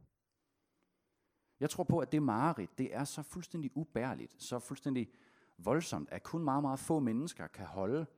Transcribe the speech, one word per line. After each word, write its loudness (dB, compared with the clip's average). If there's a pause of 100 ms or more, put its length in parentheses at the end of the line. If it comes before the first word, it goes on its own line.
(1600)
Jeg 0
tror -2
på, 6
at 0
det 6
mareridt, 2
det 0
er 0
så -8
fuldstændig -6
ubærligt, -4
så -4
fuldstændig -2 (480)
voldsomt, 0
at -8
kun -4
meget, 2
meget 0
få 2
mennesker 0
kan -12
holde 0 (100)